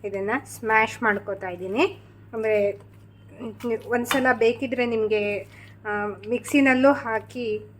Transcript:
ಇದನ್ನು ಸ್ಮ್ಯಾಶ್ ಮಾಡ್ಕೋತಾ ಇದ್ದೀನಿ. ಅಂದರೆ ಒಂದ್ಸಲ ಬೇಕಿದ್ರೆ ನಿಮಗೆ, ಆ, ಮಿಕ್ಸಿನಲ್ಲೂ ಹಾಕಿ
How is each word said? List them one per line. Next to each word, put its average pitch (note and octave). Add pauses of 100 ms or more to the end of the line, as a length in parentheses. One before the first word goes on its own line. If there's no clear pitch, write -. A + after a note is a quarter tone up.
ಇದನ್ನು G3+
ಸ್ಮ್ಯಾಶ್ A3
ಮಾಡ್ಕೋತಾ G3+
ಇದ್ದೀನಿ. F#3+ (340)
ಅಂದರೆ G#3+ (1080)
ಒಂದ್ಸಲ A#3+
ಬೇಕಿದ್ರೆ A#3+
ನಿಮಗೆ, G#3 (440)
ಆ, G#3 (220)
ಮಿಕ್ಸಿನಲ್ಲೂ C4
ಹಾಕಿ A3+ (220)